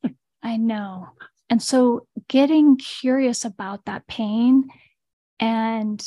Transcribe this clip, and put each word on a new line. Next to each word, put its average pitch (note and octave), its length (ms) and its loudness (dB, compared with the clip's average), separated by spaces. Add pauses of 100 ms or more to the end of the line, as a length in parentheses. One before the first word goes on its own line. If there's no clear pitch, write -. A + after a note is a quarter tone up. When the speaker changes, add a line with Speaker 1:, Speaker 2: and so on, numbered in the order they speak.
Speaker 1:
<laughs> - 400 -10
Speaker 2:
I A3+ 140 -6
know. G#3 520 -6 (420)
And A#3 100 2
so B3+ 460 0 (200)
getting C#4+ 500 4
curious B3+ 680 -2
about G3+ 400 -12
that G#3 220 -10
pain A#3+ 640 2 (720)
and A3+ 680 -2